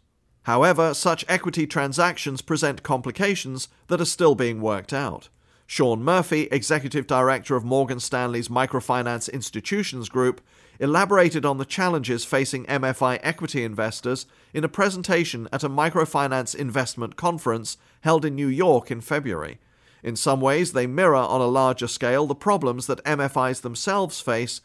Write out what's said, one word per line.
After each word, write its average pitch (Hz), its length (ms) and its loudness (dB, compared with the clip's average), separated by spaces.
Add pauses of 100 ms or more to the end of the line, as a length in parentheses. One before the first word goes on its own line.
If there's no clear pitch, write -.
(420)
However, 156 500 4
such 160 340 0
equity 170 400 -2
transactions 143 760 -2
present 143 400 -2
complications 131 840 -4 (180)
that 170 140 0
are 170 40 0
still 156 300 4
being 117 260 0
worked 107 320 -2
out. 135 380 -6 (360)
Sean 117 360 0
Murphy, 156 480 2
executive 139 560 -2
director 131 480 2
of 117 100 0
Morgan 127 360 0
Stanley's 120 480 -2
Microfinance 123 840 -2
Institutions 131 760 -6
Group, 127 320 0 (400)
elaborated 170 640 4
on 139 140 0
the 135 80 -4
challenges 139 580 -2
facing 135 420 -2
M 135 180 -2
F 131 180 -2
I 127 140 2
equity 147 460 -4
investors 113 640 -4 (300)
in 151 100 -2
a 160 40 0
presentation 175 840 -2
at 135 120 -4
a 147 40 -2
microfinance 143 840 0
investment 120 640 -4
conference 127 600 -2 (240)
held 160 240 4
in 147 100 -2
New 143 140 -2
York 139 420 4
in 117 120 -6
February. 107 560 -4 (440)
In 117 140 -6
some 135 240 2
ways, 151 320 2
they 123 140 0
mirror 151 300 4
on 127 260 2
a 123 40 2
larger 127 420 2
scale 131 380 0
the 135 80 -2
problems 139 520 0
that - 180 -2
M 147 160 0
F 139 160 -2
Is 127 240 0
themselves 180 600 -2
face 120 440 -2